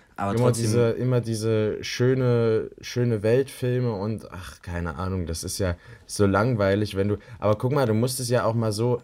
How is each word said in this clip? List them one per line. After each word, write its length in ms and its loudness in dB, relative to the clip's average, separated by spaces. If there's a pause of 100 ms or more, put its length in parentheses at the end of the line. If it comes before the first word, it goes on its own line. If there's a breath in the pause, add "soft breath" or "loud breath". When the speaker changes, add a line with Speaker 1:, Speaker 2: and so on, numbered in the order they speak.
(160 loud breath)
Speaker 1:
Aber 180 -2
Speaker 2:
Immer 120 2
Speaker 1:
trotzdem 180 2
Speaker 2:
diese, 260 4
immer 300 0
diese 640 0
schöne, 840 2 (100)
schöne 420 0
Weltfilme 720 0
und, 400 -6
ach, 300 -16
keine 340 -4
Ahnung, 300 -4
das 180 -6
ist 140 -8
ja 180 -2 (300 loud breath)
so 200 2
langweilig, 680 2
wenn 120 0
du, 100 -2 (200 loud breath)
aber 180 2
guck 160 -2
mal, 140 2
du 80 2
musst 240 0
es 100 -6
ja 160 2
auch 100 0
mal 180 0
so, 320 0